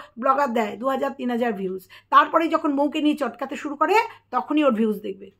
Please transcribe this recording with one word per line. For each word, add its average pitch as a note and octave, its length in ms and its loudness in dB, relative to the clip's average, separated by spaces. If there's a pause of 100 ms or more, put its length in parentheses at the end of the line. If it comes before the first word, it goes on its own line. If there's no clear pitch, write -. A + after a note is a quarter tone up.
(200)
ব্লগার C4+ 360 2
দেয় G#3 240 -2
দু B3+ 120 -4
হাজার, C4 260 -2
তিন B3 160 -4
হাজার A#3 260 0
ভিউজ, F#3 220 -6 (300)
তারপরে D4+ 320 4 (100)
যখন D#4 240 0
মৌকে D4+ 260 0
নিয়ে D4+ 180 2
চটকাতে C4 400 -6
শুরু C#4+ 180 -6
করে, E4 140 2 (400)
তখনই D4 320 0
ওর A3+ 140 4
ভিউজ G#3+ 260 0
দেখবে, G3 220 -12 (120)